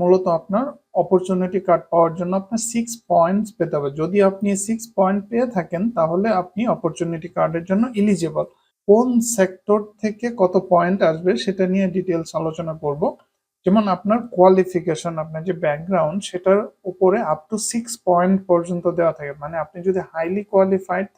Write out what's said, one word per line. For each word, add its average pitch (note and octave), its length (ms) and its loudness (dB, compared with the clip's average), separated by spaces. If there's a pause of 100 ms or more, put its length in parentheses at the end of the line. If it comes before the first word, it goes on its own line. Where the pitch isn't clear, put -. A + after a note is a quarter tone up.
মূলত F#3 240 4 (140)
আপনার G#3 260 -2 (360)
অপরচুনিটি F#3 680 0
কার্ড E3 240 4
পাওয়ার E3 280 4
জন্য F3+ 220 -4
আপনার A3+ 200 -6 (100)
সিক্স A#3 200 -4 (200)
পয়েন্টস F3+ 360 2 (100)
পেতে D#3+ 200 -2
হবে। C#3+ 120 -2 (120)
যদি F3+ 160 -2 (120)
আপনি G3 180 -4 (200)
সিক্স A3+ 160 -4 (140)
পয়েন্ট G3 320 2
পেয়ে A#3 260 0
থাকেন E3+ 280 -4 (140)
তাহলে E3+ 300 2 (140)
আপনি F3+ 200 -6 (140)
অপরচুনিটি E3+ 600 -4
কার্ডের E3 320 0
জন্য G3 140 2 (160)
এলিজিবল। E3 460 0 (440)
কোন A#3 180 6 (280)
সেক্টর F#3+ 440 0 (220)
থেকে G#3+ 240 -4 (160)
কত F3+ 140 4 (160)
পয়েন্ট F3 280 2 (100)
আসবে E3+ 220 0 (120)
সেটা F#3+ 200 -2 (100)
নিয়ে G3 120 2 (120)
ডিটেইলস E3+ 320 -4 (100)
আলোচনা D#3+ 340 -6 (100)
করব। D3 180 -4 (640)
যেমন G#3 180 4 (120)
আপনার G#3 240 0 (160)
কোয়ালিফিকেশন, F3+ 760 2 (100)
আপনার D#3+ 240 -12
যে F3+ 60 -2 (100)
ব্যাকগ্রাউন্ড D#3+ 560 -2 (100)
সেটার F#3+ 300 2 (320)
উপরে F#3 260 2 (160)
up D#3 160 -6
to A3 60 -6 (160)
সিক্স A#3 200 -6 (160)
পয়েন্ট F3+ 300 4 (120)
পর্যন্ত F3 360 0 (120)
দেওয়া E3 200 2
থাকে, C#3+ 160 -10 (100)
মানে D#3+ 200 -10
আপনি D#3+ 140 -18 (100)
যদি F#3+ 120 0 (100)
হাইলি F3 420 -4
কোয়ালিফাইড F#3+ 560 0 (100)